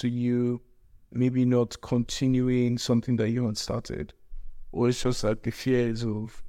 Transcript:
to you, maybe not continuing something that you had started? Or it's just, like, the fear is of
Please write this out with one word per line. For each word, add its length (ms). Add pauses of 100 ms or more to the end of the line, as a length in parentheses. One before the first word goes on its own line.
to 80
you, 520 (520)
maybe 320
not 360
continuing 960
something 400
that 120
you 160
had 120
started? 560 (600)
Or 160
it's 120
just, 220
like, 200
the 80
fear 360
is 160
of 460